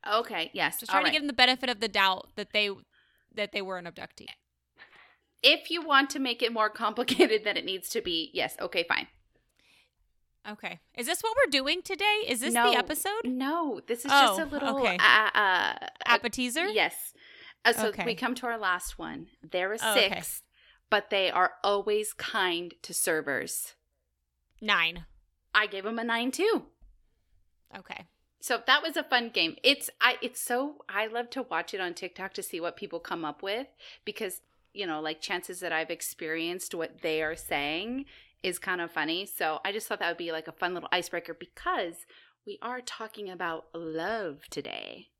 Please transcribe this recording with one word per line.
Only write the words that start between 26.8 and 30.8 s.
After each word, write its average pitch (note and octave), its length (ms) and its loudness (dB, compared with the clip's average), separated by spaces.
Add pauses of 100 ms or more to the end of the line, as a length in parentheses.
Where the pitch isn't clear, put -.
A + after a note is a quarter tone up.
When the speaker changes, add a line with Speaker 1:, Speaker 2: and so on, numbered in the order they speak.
Speaker 2:
Okay. - 300 -14 (360)
Speaker 1:
So A#3 260 -2
that C#4 160 8
was E4 160 -4
a - 40 -2
fun A#3+ 280 0
game. E3 320 0
It's, C4+ 260 6 (140)
I, B3 180 4
it's B3+ 220 -6
so, C#4 480 -2